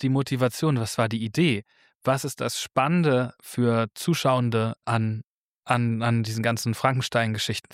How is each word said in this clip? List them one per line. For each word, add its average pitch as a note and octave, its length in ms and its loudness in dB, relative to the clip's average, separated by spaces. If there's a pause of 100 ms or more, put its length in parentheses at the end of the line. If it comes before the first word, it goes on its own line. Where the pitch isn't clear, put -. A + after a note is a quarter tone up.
die C3+ 80 2
Motivation? C3 720 0
Was A2+ 180 -4
war A#2 100 2
die A2 160 -4
Idee? A2+ 400 0 (400)
Was C3 220 0
ist C3+ 160 -8
das A#2+ 200 -4
Spannende C#3 800 2
für A#2 540 0
Zuschauende A#2+ 800 0 (100)
an, A2 360 -2 (440)
an, A#2 380 0
an A#2 200 2
diesen A2+ 200 -4
ganzen A#2 300 0
Frankenstein-Geschichten? A#2 1000 -2